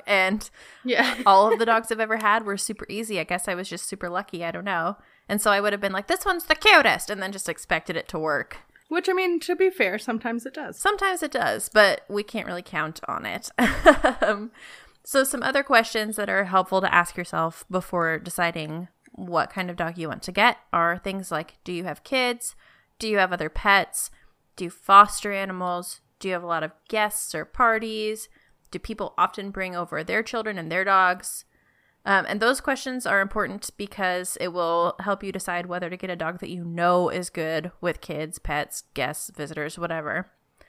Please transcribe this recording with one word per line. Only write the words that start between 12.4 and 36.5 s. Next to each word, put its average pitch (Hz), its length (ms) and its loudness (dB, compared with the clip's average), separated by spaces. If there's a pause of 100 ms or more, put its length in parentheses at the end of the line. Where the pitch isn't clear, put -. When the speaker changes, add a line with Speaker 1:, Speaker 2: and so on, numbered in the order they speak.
Speaker 1:
really 180 140 -8
count 156 460 -6
on - 180 -6
it. - 300 -8
<laughs> - 40 -2 (640)
Um, 214 300 -2 (520)
so 269 200 2
some 269 200 -4
other 277 200 0
questions 226 540 2
that 202 120 -4
are 190 160 2
helpful 185 360 2
to 190 120 0
ask 175 220 4
yourself 165 560 -4
before 170 480 -2
deciding 165 680 -4 (260)
what 175 360 -2
kind 180 200 -6
of 175 80 -10
dog 170 200 -4
you 160 120 -6
want - 140 -8
to - 100 -8
get 220 240 4 (160)
are 170 240 2
things 190 340 -8
like, 165 320 -6
do - 80 -10
you 175 140 -6
have 156 180 -10
kids? 247 520 -2 (440)
Do 226 80 -6
you 214 100 2
have 190 140 4
other 160 180 -4
pets? - 600 2 (480)
Do 190 80 -6
you 170 40 -8
foster 202 640 6
animals? 180 720 -4 (180)
Do 196 80 -8
you 185 60 0
have 175 100 -4
a 175 40 -10
lot 165 160 0
of 156 80 -6 (180)
guests 214 440 -2
or 156 120 -6
parties? 220 800 0 (440)
Do - 80 -8
people 208 380 -8
often 202 340 0
bring 185 240 -6
over 170 280 -4
their 202 200 -2
children 214 340 -6
and 160 140 -8
their 185 120 0
dogs? 190 640 2 (600)
Um, 196 220 2
and 208 140 -2
those 247 200 2
questions 254 440 -4
are 196 160 2
important 202 560 -4
because 185 640 -4
it 180 80 -2
will 170 500 0
help 196 240 -2
you 196 80 -6
decide 180 360 -6
whether 175 220 -6
to 180 80 -8
get 185 120 -8
a 180 80 -6
dog 170 220 -6
that 170 100 -10
you 175 160 -8